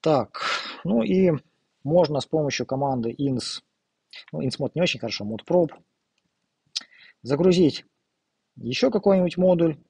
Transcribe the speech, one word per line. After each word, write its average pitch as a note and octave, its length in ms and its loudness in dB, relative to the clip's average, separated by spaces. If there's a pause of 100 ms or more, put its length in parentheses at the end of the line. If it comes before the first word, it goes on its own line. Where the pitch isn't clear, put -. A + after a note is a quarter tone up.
Так, C#3 400 0 (420)
ну A3 180 0
и F#3+ 300 2 (520)
можно D3+ 360 2
с B2 60 -6
помощью C#3+ 400 -4
команды C3 480 -4
ins, C3+ 480 -4 (720)
ну, D#3 80 -8
insmod C3+ 340 -6
не D#3 60 0
очень F3 180 -2
хорошо, A2+ 240 -8
modprobe, C#3+ 480 0 (1500)
загрузить E3 640 2 (720)
еще E3+ 340 0
какой-нибудь F#3+ 460 2
модуль E3+ 400 2 (120)